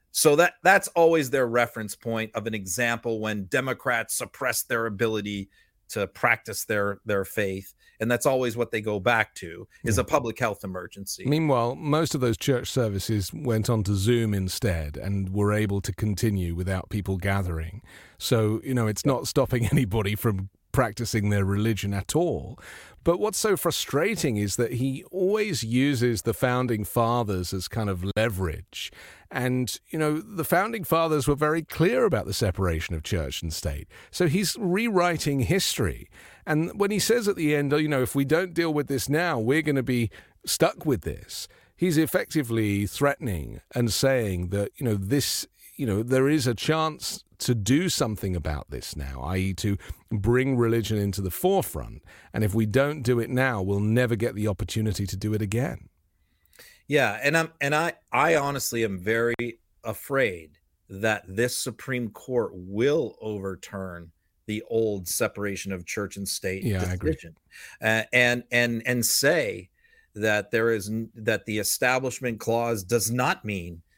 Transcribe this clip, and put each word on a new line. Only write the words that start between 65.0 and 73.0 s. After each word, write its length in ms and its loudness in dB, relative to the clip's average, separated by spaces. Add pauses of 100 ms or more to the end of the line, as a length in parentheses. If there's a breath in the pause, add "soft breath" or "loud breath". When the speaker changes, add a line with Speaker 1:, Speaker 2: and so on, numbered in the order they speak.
Speaker 1:
separation 640 -4
of 120 -8
church 320 -6
and 100 -8
state 380 -6
Speaker 2:
Yeah, 240 0
I 60 -2
agree. 180 -2
Speaker 1:
decision, 240 -12 (460 loud breath)
uh, 300 2
and, 380 4
and, 360 2
and 180 0
say 640 0 (460 soft breath)
that 360 0
there 220 2
is 160 -2
n-, 260 -4
that 300 -2
the 140 -4
Establishment 800 -2
Clause 420 0
does 280 0